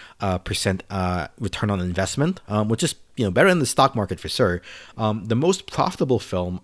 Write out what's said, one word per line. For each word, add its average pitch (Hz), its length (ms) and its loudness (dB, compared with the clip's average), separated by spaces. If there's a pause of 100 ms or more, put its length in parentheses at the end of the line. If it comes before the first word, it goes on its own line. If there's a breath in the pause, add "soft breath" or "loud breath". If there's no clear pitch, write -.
(200 loud breath)
uh, 92 200 0
percent, 95 500 -2
uh, 90 380 -2 (120)
return 104 300 -2
on 98 100 0
investment, 95 720 -2
um, 107 180 0
which 110 160 0
is, 160 120 0 (200)
you 127 80 -2
know, 98 80 2
better 147 160 6
than 180 120 4
the 139 60 2
stock 135 300 4
market 101 240 -2
for - 80 -10
sure. 90 340 2 (360 loud breath)
Um, 107 280 -2
the 113 100 0
most 170 320 2
profitable 139 520 0
film 90 440 -4